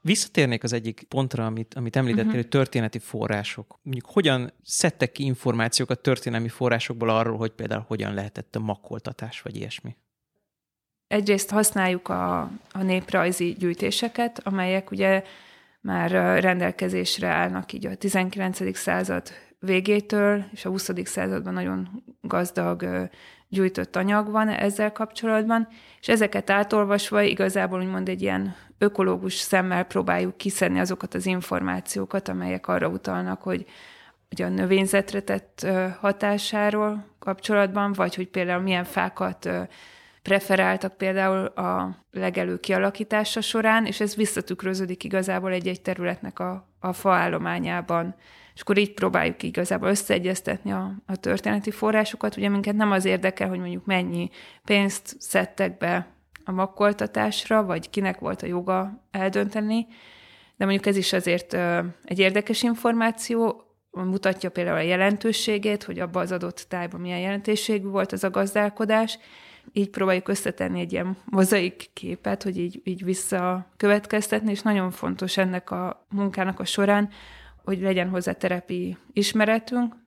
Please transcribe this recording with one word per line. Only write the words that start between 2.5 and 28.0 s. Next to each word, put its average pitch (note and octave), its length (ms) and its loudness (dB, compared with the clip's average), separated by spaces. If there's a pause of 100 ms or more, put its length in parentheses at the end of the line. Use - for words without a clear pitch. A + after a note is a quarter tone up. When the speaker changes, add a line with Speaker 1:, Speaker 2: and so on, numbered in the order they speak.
Speaker 1:
források. G#2+ 840 -4
Mondjuk C3 240 -6
hogyan C3+ 460 2 (120)
szedtek - 480 0
ki C#3 120 -6
információkat B2 760 0
történelmi A#2 480 0
forrásokból A#2 600 0
arról, A2+ 280 2
hogy A2+ 140 -2
például A2 360 -4
hogyan G#2 280 -4
lehetett G2+ 420 -8
a A2 40 -2
makkoltatás, A2 800 -8
vagy G#2 160 -10
ilyesmi? A2 400 -10 (1120)
Speaker 2:
Egyrészt G3+ 440 2
használjuk F#3+ 580 2
a, F3+ 320 0 (320)
a F#3+ 100 -4
néprajzi F3+ 760 0
gyűjtéseket, G3+ 840 -2
amelyek F#3+ 460 -2
ugye F#3+ 320 2 (580)
már, F3+ 320 -2
ö, F#3 280 4
rendelkezésre F3+ 880 0
állnak F3+ 440 0
így G3+ 140 -8
a F#3+ 80 -6
tizenkilencedik F#3+ 800 -2
század F#3 520 -2 (300)
végétől, G3+ 960 2
és - 120 -14
a F#3 40 -4
huszadik F#3 380 -4
században F#3 460 -4
nagyon F#3 500 -4 (180)
gazdag, F3+ 640 -2
ö, F3+ 200 -4 (460)
gyűjtött F#3 480 0
anyag G#3 340 2
van A3 180 2
ezzel G#3 440 0
kapcsolatban, A3 760 0 (320)
és - 80 -8
ezeket G#3 420 2
átolvasva G#3 720 4
igazából F#3+ 580 2
úgymond F#3 280 -4